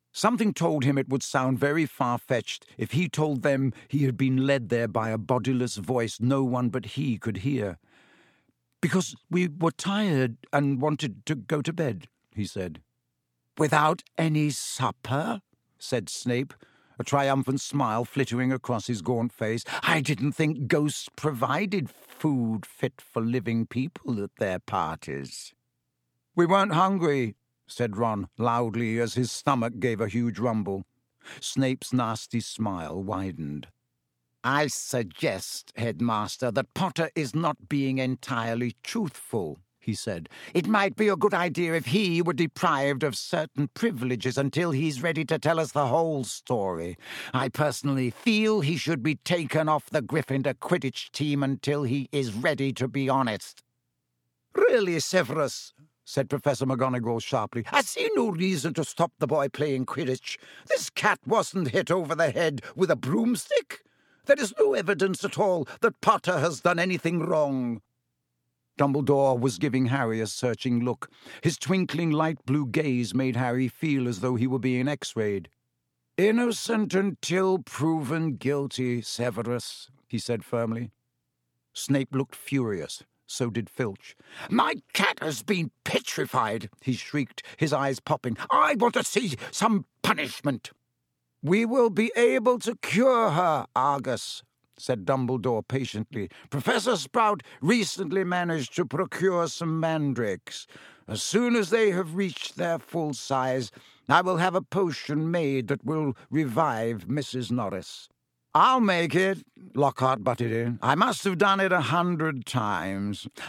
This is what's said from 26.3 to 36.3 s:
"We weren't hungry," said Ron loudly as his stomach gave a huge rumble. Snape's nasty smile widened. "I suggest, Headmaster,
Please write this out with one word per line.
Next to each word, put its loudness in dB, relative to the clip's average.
"We 4
weren't 4
hungry," 2
said -4
Ron -2
loudly 0
as -2
his 0
stomach -2
gave 0
a 0
huge -2
rumble. -2
Snape's -2
nasty -2
smile -6
widened. -6
"I 2
suggest, -6
Headmaster, -2